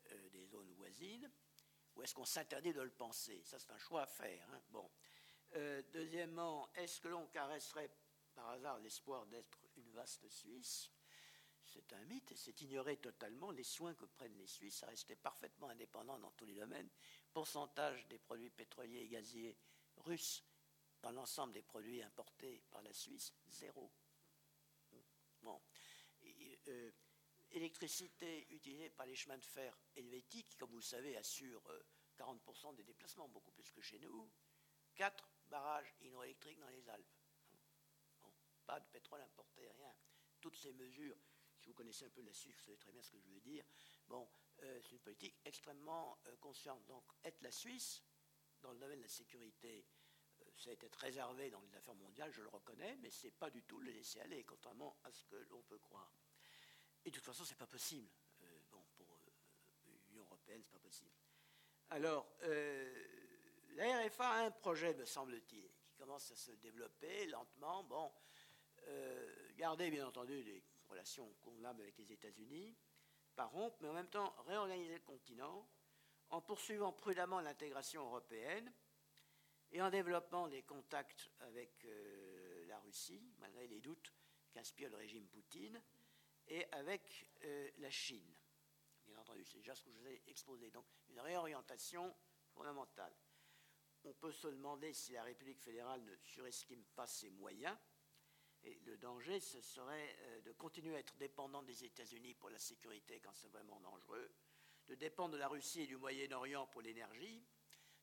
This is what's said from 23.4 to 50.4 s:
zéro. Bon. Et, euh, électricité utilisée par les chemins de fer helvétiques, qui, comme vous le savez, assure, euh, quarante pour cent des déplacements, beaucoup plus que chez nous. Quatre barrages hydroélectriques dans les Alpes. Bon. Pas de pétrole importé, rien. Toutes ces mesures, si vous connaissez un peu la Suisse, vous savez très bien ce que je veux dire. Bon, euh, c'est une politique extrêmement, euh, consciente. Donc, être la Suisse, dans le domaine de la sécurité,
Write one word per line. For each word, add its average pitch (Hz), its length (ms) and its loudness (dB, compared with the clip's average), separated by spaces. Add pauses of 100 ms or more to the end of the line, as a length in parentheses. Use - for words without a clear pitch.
zéro. - 440 -8 (1500)
Bon. 107 180 -4 (600)
Et, - 360 -12 (100)
euh, 120 220 -2 (600)
électricité 165 1000 0
utilisée 151 400 -4
par 131 160 -4
les 131 80 -4
chemins 135 240 -2
de 120 60 -10
fer 131 340 -4 (160)
helvétiques, 127 540 -6
qui, - 80 -12
comme 123 140 -2
vous 117 60 -8
le 113 60 -6
savez, 127 340 2
assure, 117 540 -2
euh, 78 120 -4 (320)
quarante 120 280 -4
pour 120 140 -8
cent 147 160 -6
des 110 120 -10
déplacements, - 440 -8
beaucoup 107 240 -10
plus 107 180 -12
que 110 120 -12
chez 107 160 -6
nous. 160 320 -6 (640)
Quatre - 360 6 (180)
barrages 147 520 2
hydroélectriques 131 600 -8
dans 139 100 -12
les 127 180 -12
Alpes. 104 260 -8 (1080)
Bon. 95 120 -16 (320)
Pas 147 160 0
de - 60 -16
pétrole 143 340 -10
importé, 127 500 -14
rien. 127 240 -12 (460)
Toutes 160 160 -4
ces 139 160 -4
mesures, 131 440 -6 (420)
si - 100 -16
vous 120 60 -10
connaissez 117 300 -4
un 120 60 -10
peu 123 100 -12
la 104 140 -10
Suisse, - 200 -6
vous - 100 -14
savez 104 120 -12
très 98 160 -14
bien 120 100 -12
ce - 100 -10
que 104 60 -14
je 95 120 -16
veux 98 100 -12
dire. 139 240 -4 (420)
Bon, 123 220 0 (340)
euh, 131 200 -4
c'est - 100 -10
une 123 80 -12
politique - 440 -6
extrêmement, 147 840 -2
euh, 120 100 -10
consciente. 131 500 -6
Donc, 131 180 -10 (200)
être 165 160 -2
la - 100 -4
Suisse, - 540 -2 (560)
dans 127 120 -6
le 120 60 -6
domaine 139 200 -4
de 117 60 -6
la 104 40 -10
sécurité, 117 800 -6 (540)